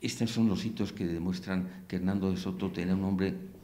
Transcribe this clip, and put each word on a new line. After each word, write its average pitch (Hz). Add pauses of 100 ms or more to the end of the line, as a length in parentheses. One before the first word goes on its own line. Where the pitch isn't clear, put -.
Estos 120
son 113
los 92
hitos 107
que 92
demuestran 92
que 95
Hernando 95
de 92
Soto 92
tenía 92
un 95
hombre, 95 (300)